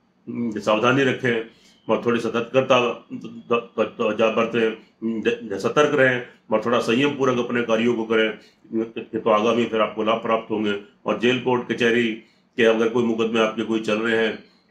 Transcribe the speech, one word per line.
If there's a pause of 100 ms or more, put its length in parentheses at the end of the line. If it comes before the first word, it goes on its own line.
(280)
हम्म,
सावधानी
रखें (380)
और
थोड़ी
सतर्कता,
तो,
तो,
तो,
जा
बरतें, (280)
ज-,
सतर्क
रहें (260)
और
थोड़ा
संयम
पूर्वक
अपने
कार्यों
को
करें, (600)
तो
आगामी
फिर
आपको
लाभ
प्राप्त
होंगे। (260)
और
जेल,
कोर्ट
कचहरी (440)
के
अगर
कोई
मुकदमे
आपके
कोई
चल
रहे
हैं (260)